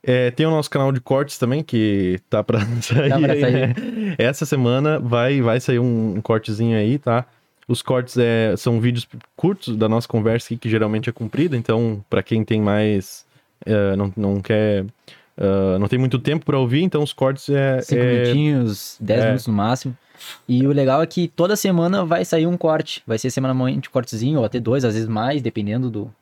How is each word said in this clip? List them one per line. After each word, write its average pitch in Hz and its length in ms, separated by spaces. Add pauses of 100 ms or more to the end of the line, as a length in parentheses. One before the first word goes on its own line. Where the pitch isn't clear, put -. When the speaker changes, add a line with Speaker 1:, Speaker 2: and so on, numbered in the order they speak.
Speaker 1:
É, 127 280
tem 156 160
o 160 40
nosso 156 200
canal 135 220
de 135 60
cortes 135 380
também, 131 260
que 101 560 (120)
tá 107 120
pra 107 180 (120)
<laughs> 120 80
sair 135 300
Speaker 2:
Tá 135 100
pra 139 140
Speaker 1:
aí, 143 80
Speaker 2:
sair. 127 100
Speaker 1:
né? 123 220 (420)
Essa 147 300
semana 139 520
vai, 123 440
vai 117 180
sair 123 180
um, 113 380
um 107 60
cortezinho 113 560
aí, 107 200
tá? 123 280 (420)
Os 120 140
cortes, 123 340
é, 113 400
são 117 240
vídeos 120 260 (300)
curtos 160 400
da 110 140
nossa 113 180
conversa 113 380
aqui, 120 100
que 117 140
geralmente 110 400
é - 20
comprida, 139 420
então, 113 540
pra 98 140
quem 110 240
tem 107 160
mais, 104 640 (400)
é, 101 280
não, 98 220
não 101 240
quer, 104 460 (500)
é, 95 420
não 101 80
tem 127 120
muito 127 200
tempo 147 280
pra 143 120
ouvir, 131 240
então 180 200
os 147 100
cortes 135 380
é, 135 320
Speaker 2:
Cinco 120 180
Speaker 1:
é 123 120 (100)
Speaker 2:
minutinhos, 123 760
dez 110 220
Speaker 1:
É. 113 60
Speaker 2:
minutos 120 200
no 117 60
máximo. 117 420 (540)
E 127 180
o 143 60
legal 139 300
é 165 40
que 170 220
toda 185 280
semana 180 500
vai 170 180
sair 165 220
um 175 100
corte. 156 500
Vai 113 120
ser 135 100
semanalmente 131 600
um - 20
cortezinho, 123 460
ou 117 80
até 120 120
dois, 120 240
às 113 120
vezes 113 140
mais, 120 340
dependendo 117 480
do 107 200 (120)